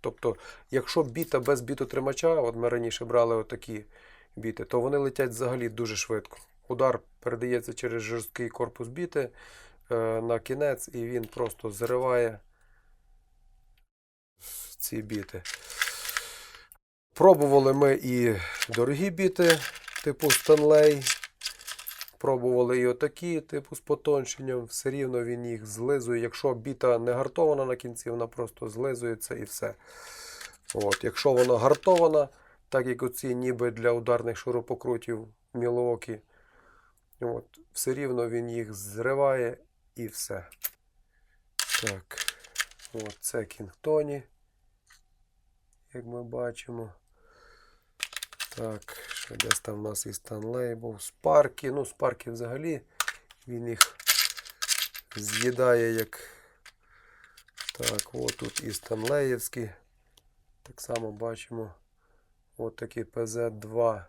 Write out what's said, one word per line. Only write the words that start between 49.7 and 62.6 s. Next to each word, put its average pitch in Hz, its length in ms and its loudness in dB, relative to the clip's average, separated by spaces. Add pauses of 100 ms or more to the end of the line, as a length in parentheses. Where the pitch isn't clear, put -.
у 104 40 -6
нас 107 240 -6
і 110 40 -10
Stanley 113 680 -6
був. 113 260 -10
Спаркі. 147 680 4
Ну, 135 140 -2
Спаркі - 460 -4
взагалі, 123 500 -6 (680)
він 120 200 -6
їх - 280 2 (1200)
з'їдає, 117 760 4
як. 113 280 -4 (1600)
Так, 117 340 -2
от 123 240 -4
тут - 240 -6
і 110 120 -8
Станлеївські. 117 1000 -2 (920)
Так - 180 -20
само 113 320 -4
бачимо. 113 600 -8 (840)
От 113 200 -6